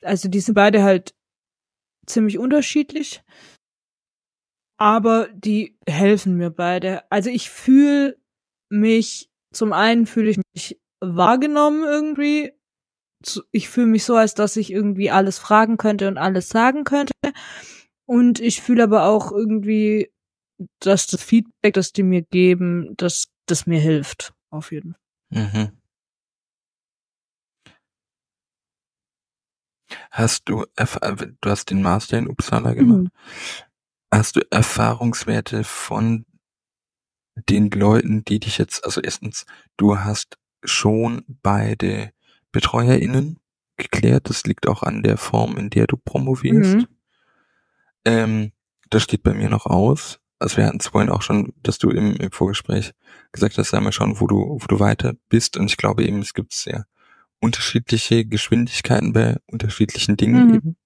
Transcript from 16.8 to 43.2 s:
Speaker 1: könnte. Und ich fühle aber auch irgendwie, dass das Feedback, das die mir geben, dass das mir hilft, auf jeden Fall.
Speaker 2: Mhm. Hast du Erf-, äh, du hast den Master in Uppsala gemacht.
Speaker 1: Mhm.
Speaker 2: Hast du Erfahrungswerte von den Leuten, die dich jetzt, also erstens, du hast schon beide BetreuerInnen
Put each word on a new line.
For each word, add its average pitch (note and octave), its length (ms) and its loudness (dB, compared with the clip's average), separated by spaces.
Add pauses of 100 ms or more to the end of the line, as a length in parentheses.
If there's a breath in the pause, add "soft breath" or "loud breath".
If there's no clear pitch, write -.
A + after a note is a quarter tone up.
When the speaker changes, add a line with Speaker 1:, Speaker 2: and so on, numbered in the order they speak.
Speaker 1:
könnte. C#4+ 300 -2 (920 loud breath)
Und A#3+ 320 4
ich A#3 240 -2
fühle A#3+ 220 4
aber G3+ 220 4
auch G#3 260 2
irgendwie, G#3+ 800 0 (680)
dass F#3+ 300 2
das - 120 -4
Feedback, - 540 0
das F#3+ 180 0
die G3+ 120 0
mir F3+ 180 2
geben, F3+ 760 2
dass - 300 -4 (200)
das - 200 -2
mir E3 140 2
hilft, D3+ 520 -2 (180)
auf D#3 220 -14
jeden D#3+ 220 -14 (360)
Fall. A2 120 -4 (100)
Speaker 2:
Mhm. G#2+ 200 -2 (4000 loud breath)
Hast - 380 -4
du G#2+ 160 -4 (120)
Erf-, - 260 -4
äh, G2 140 -4 (240)
du G2+ 100 -4
hast - 200 -4
den G2 120 0
Master G2 360 0
in A#2 100 -4
Uppsala A#2 460 -2
gemacht. G#3 280 6
Speaker 1:
Mhm. F3+ 80 -4 (1000 loud breath)
Speaker 2:
Hast G#2+ 240 2
du - 40 2 (100)
Erfahrungswerte A2+ 1120 -2
von A2+ 600 -4 (1200)
den G2+ 220 2
Leuten, G#2+ 540 2
die G#2+ 160 -2
dich - 180 -8
jetzt, - 260 -4
also - 160 -6
erstens, - 440 -10 (320 soft breath)
du G2+ 220 4
hast G2+ 400 -6 (260)
schon A2+ 600 -2 (180)
beide G#2 680 0 (400)
BetreuerInnen C3 840 0 (380)